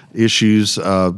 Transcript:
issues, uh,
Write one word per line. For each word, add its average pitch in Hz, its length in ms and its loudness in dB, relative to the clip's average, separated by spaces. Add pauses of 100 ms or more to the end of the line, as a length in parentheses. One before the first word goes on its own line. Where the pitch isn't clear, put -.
(140)
issues, 107 680 0
uh, 95 380 0